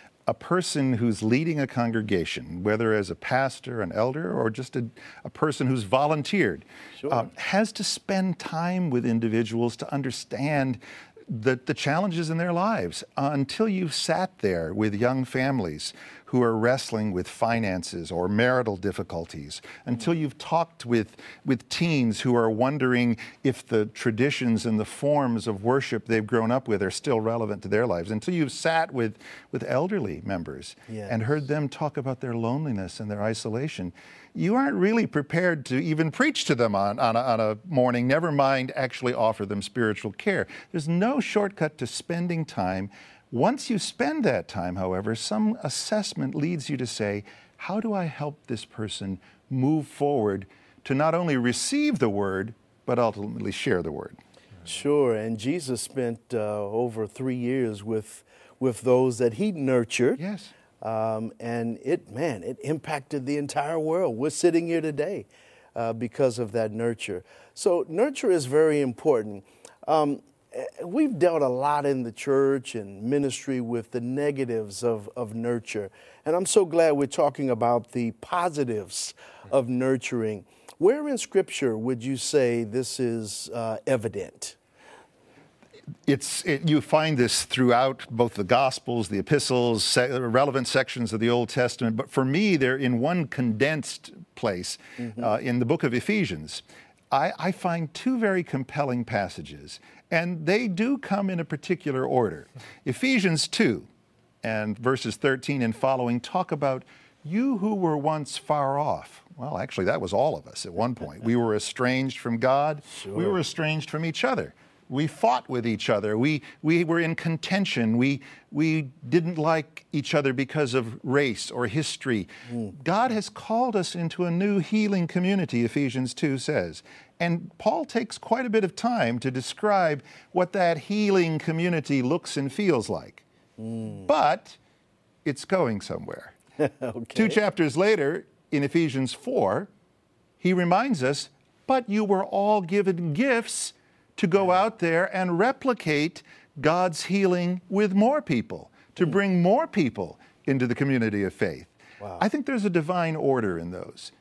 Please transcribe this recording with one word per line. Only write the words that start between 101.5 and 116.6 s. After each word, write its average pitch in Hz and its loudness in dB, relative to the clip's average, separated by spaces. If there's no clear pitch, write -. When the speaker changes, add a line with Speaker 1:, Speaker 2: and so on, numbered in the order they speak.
Speaker 1:
order. 113 0
Ephesians 185 2
two 143 2
and 107 -2
verses 123 -2
thirteen 135 0
and 113 0
following 127 0
talk 185 -4
about 139 -2
"you 220 -2
who 214 -2
were 165 2
once 151 -2
far 143 0
off." 135 -4
Well, 147 -6
actually, 139 -4
that 85 4
was 95 -4
all 120 2
of - -14
us - -12
at 90 -12
one 113 -2
point. - -12
We 117 2
were 117 2
estranged 127 -2
from 117 -4
God. 143 2
We 196 -10
Speaker 2:
Sure. 190 0
Speaker 1:
were 185 0
estranged 156 -4
from 156 -4
each 165 -2
other. 220 -2
We 143 0
fought - 0
with 120 -2
each 110 -2
other. 107 2
We, 147 0